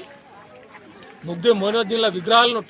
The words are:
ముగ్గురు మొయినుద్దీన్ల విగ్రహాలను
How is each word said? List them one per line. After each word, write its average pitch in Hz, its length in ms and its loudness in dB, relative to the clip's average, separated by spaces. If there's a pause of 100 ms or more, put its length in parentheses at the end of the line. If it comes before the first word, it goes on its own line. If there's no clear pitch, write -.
(1300)
ముగ్గురు 175 340 2
మొయినుద్దీన్ల 220 540 0
విగ్రహాలను 226 540 2